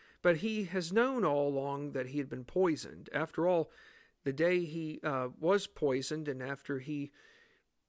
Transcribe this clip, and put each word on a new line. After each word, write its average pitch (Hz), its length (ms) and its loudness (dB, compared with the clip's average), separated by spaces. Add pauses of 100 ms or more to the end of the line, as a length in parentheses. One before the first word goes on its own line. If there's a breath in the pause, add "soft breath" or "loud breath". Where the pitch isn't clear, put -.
(220 loud breath)
But 170 160 6
he 214 260 -2
has 170 280 -4
known 240 320 2
all 143 240 4
along 139 440 -2
that 127 160 -4
he 143 100 -4
had 139 100 -4
been 127 160 -8
poisoned. 135 680 0
After 160 360 0
all, 170 220 2 (520 loud breath)
the 139 100 -2
day 175 320 2
he, 156 380 -6
uh, 131 260 -2 (100)
was 190 280 2
poisoned 147 640 0
and 131 140 -4
after 139 360 -6
he 143 320 -6 (800 loud breath)